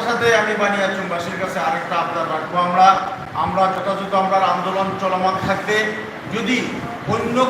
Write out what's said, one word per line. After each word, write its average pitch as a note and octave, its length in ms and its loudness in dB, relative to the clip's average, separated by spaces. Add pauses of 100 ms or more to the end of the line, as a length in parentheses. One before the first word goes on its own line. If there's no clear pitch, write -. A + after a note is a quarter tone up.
সাথে A#3 180 0 (160)
আমি G#3+ 120 0 (100)
বানিয়াচুংবাসীর F#3 800 -2
কাছে F#3 180 -4
আরেকটা E3 360 -2
আবদার E3 380 -2
রাখবো, D3+ 220 -6 (120)
আমরা, F#3 200 6 (560)
আমরা F3+ 200 2 (120)
যথাযথ G3 380 -2 (100)
আমরা F#3+ 140 2 (160)
আন্দোলন F#3+ 340 0 (140)
চলমান F#3 340 2 (120)
থাকবে। G3 300 0 (560)
যদি A#3+ 240 0 (500)
অন্য A#3 300 -2 (120)